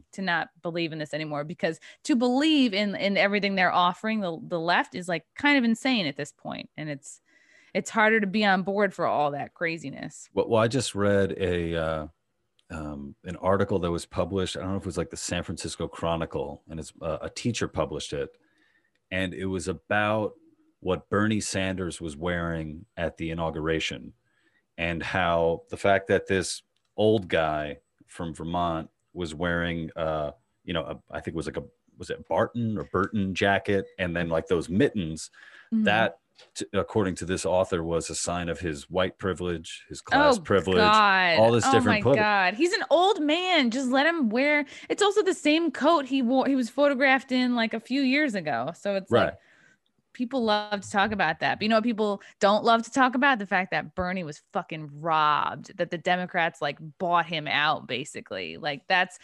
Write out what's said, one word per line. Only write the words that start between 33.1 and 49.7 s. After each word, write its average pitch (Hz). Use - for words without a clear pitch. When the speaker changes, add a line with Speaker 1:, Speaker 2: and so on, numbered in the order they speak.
Speaker 2:
jacket, 98
and 87
then, 85
like, 82
those 82
mittens, 87
Speaker 1:
Mm-hmm. 220
Speaker 2:
that, 202
t-, -
according 92
to -
this 87
author, 90
was 82
a 76
sign 87
of 85
his 78
white 92
privilege, 87
his -
class 269
Speaker 1:
Oh, -
Speaker 2:
privilege, 147
Speaker 1:
God. 185
Speaker 2:
all -
this 117
Speaker 1:
Oh, -
Speaker 2:
different 240
Speaker 1:
my -
Speaker 2:
politi- 214
Speaker 1:
God! 196
He's 339
an 392
old 359
man. 311
Just 254
let 269
him 320
wear, 285
it's -
also 403
the 330
same 311
coat 294
he 269
wore, 240
he 269
was 240
photographed 269
in, 254
like, 226
a 220
few 269
years 269
ago. 147
So 202
it's 190
Speaker 2:
Right. 98
Speaker 1:
like, -